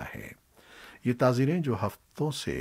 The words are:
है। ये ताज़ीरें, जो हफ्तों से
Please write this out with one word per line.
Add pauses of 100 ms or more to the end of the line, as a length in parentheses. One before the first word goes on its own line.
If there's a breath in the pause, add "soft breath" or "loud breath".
है। (720 loud breath)
ये
ताज़ीरें,
जो
हफ्तों
से